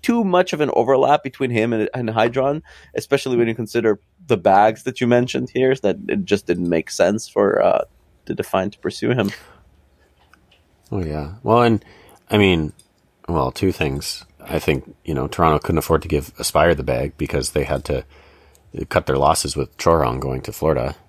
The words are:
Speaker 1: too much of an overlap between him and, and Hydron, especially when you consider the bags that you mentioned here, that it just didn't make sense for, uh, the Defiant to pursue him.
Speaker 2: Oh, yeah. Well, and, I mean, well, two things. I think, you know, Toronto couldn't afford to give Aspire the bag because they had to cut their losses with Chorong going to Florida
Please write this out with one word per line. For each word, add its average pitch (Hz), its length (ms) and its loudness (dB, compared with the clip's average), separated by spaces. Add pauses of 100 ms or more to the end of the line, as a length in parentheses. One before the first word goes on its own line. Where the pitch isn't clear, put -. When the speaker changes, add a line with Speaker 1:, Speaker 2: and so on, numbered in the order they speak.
Speaker 1:
too 233 220 2
much 180 260 2
of 151 80 -6
an 143 140 2
overlap 135 500 4
between 135 260 -4
him 117 220 0
and, 110 220 0
and 123 160 -4
Hydron, 131 520 0 (320)
especially 135 440 -2
when 117 100 4
you 110 80 -2
consider 110 440 0 (280)
the 117 80 4
bags 101 480 4
that - 160 -8
you 123 80 0
mentioned 123 460 0
here, 131 220 2
that 98 200 0 (140)
it 95 160 -2
just - 200 0
didn't 87 220 -2
make 82 240 0
sense 101 380 0
for, 101 320 2
uh, - 240 2 (400)
the - 100 -4
Defiant - 380 -4
to - 60 -20
pursue 117 320 -4
him. 110 200 0 (1600)
Speaker 2:
Oh, 101 120 -4
yeah. 76 300 -8 (100)
Well, 117 200 4
and, 113 200 2 (460)
I 107 80 0
mean, 87 360 2 (540)
well, 69 240 0
two 95 200 -2
things. - 540 -6 (160)
I - 180 -6
think, - 340 -2 (120)
you 82 80 -6
know, 67 140 -4
Toronto 80 320 2
couldn't - 200 -2
afford 80 240 0
to - 40 -12
give 73 300 -4
Aspire 80 380 2
the 69 80 -8
bag 65 340 -4
because 71 340 -4
they 73 120 -2
had - 220 -4
to 67 180 -4 (840)
cut - 160 -2
their 67 120 0
losses 71 380 0
with 69 220 -6
Chorong 67 420 2
going 65 220 -6
to - 100 -12
Florida 69 440 -2 (120)